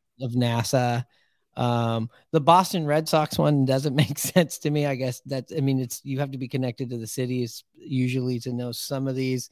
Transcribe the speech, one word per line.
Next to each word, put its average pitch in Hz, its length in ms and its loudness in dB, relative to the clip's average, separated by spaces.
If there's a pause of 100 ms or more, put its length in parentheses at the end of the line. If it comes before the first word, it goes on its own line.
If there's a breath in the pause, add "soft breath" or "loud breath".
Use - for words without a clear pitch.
(220)
of 123 120 -6
nasa. 120 720 2 (520)
Um, 117 540 0 (220 soft breath)
the 160 80 4
Boston 170 440 6
Red 151 240 0
Sox 151 300 2
one 147 260 4
doesn't 135 300 0
<laughs> 147 80 4
make 143 160 -2
sense 156 400 2
to 151 120 -4
me. 147 160 0
I 139 100 -2
guess 127 280 -4
that's, 131 320 -8
I 151 40 0
mean, 135 180 4
it's, 123 240 -6
you 135 160 -6
have 139 140 -4
to 135 60 -8
be 127 100 -6
connected 127 420 -4
to 120 80 -6
the 113 80 -8
city 127 380 -4
is - 180 -10 (140)
usually 127 640 -2
to 127 120 -8
know 120 200 -6
some 135 340 -6
of 131 80 -2
these. 131 360 -2